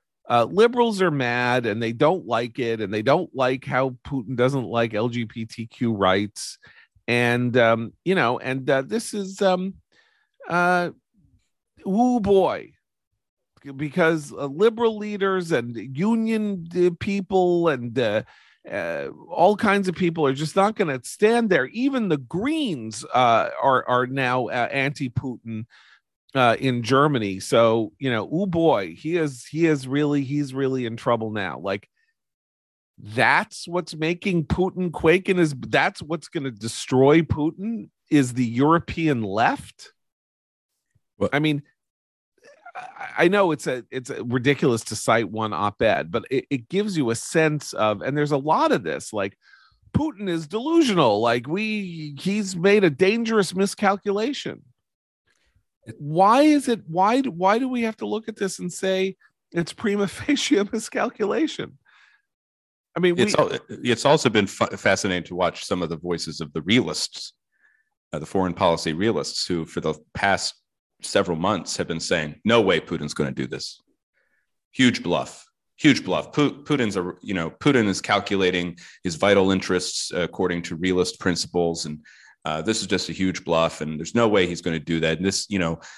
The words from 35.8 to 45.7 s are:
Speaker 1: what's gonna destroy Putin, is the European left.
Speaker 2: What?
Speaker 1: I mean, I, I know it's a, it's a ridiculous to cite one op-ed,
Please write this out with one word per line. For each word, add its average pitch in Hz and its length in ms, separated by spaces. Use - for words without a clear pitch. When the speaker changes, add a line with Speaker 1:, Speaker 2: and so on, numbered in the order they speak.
Speaker 1:
what's 160 260
gonna 135 220
destroy 131 720
Putin, 185 680
is 131 240
the 127 100
European 147 800
left. 110 680
Speaker 2:
What? 101 180
Speaker 1:
I 143 40
mean, 151 240
I, - 480
I 175 40
know 196 220
it's 151 160
a, 127 240
it's 123 200
a 113 120
ridiculous 123 640
to 107 120
cite 113 340
one 107 220
op-ed, 90 600